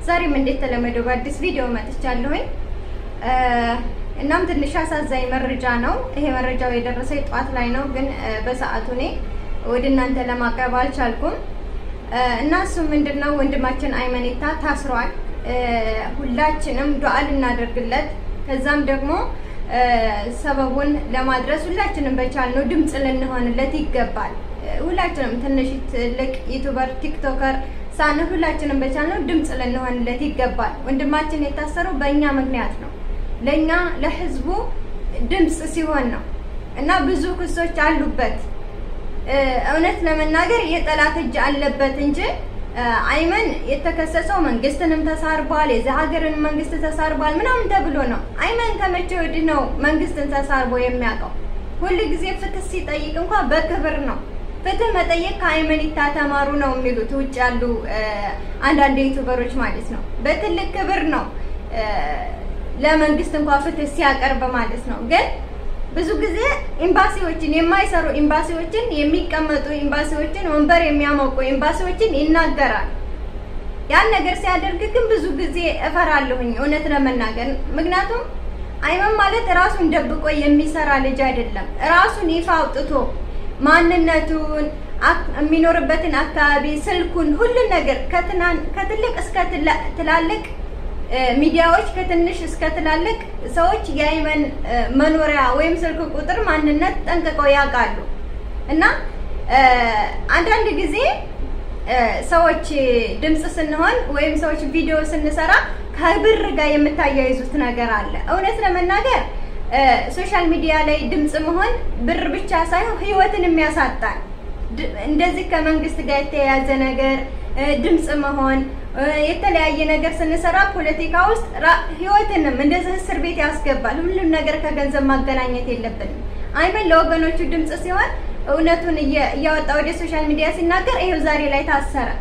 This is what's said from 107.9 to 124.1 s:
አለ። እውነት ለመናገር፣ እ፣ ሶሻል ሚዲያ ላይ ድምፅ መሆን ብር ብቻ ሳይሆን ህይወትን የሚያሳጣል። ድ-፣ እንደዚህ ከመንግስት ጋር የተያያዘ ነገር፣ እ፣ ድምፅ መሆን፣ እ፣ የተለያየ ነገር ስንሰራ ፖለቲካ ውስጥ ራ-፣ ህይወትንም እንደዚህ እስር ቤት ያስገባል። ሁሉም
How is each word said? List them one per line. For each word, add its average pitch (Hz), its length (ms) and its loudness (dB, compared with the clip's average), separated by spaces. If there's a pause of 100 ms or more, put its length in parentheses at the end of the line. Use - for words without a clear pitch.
አለ። 208 220 -2 (120)
እውነት 381 340 0
ለመናገር፣ 392 640 2 (480)
እ፣ 247 100 2 (320)
ሶሻል 370 360 0
ሚዲያ 311 340 2
ላይ 302 240 2
ድምፅ 302 360 0
መሆን 349 300 2 (300)
ብር 311 280 0
ብቻ - 220 -2 (140)
ሳይሆን 427 340 0
ህይወትን 381 440 2
የሚያሳጣል። 311 760 2 (520)
ድ-፣ - 180 -4 (120)
እንደዚህ 349 440 2
ከመንግስት 311 560 2
ጋር 277 180 0
የተያያዘ 269 500 0 (100)
ነገር፣ 269 380 2 (340)
እ፣ 262 120 0 (140)
ድምፅ 311 300 4 (120)
መሆን፣ 277 400 2 (320)
እ፣ 262 120 -2 (180)
የተለያየ 320 640 2
ነገር 311 280 2
ስንሰራ 330 440 2 (100)
ፖለቲካ 320 480 0 (100)
ውስጥ 453 200 2 (120)
ራ-፣ 330 200 4 (140)
ህይወትንም 370 680 2
እንደዚህ 349 340 2
እስር - 260 -2
ቤት 339 180 -2
ያስገባል። 277 600 0
ሁሉም 349 320 2